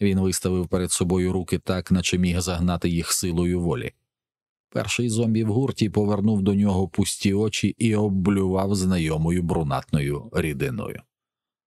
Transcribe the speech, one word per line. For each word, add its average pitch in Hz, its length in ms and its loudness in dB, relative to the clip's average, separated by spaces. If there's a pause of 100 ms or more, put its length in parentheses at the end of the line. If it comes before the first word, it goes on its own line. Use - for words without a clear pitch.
Він 95 200 2
виставив 92 480 0
перед 90 240 -2
собою 92 400 2
руки 90 260 -2
так, 92 320 -4
наче 92 280 2
міг 90 220 2
загнати 87 480 0
їх 85 240 -2
силою 87 480 0
волі. 80 320 -2 (800)
Перший 120 380 -4
зомбі 113 360 0
в 110 40 0
гурті 113 420 0
повернув 104 520 2
до 98 120 2
нього 98 340 2
пусті - 460 0
очі 104 340 0 (100)
і 110 160 2
обблював 98 800 2
знайомою 87 680 0
брунатною 73 880 -2
рідиною. 69 720 -4 (640)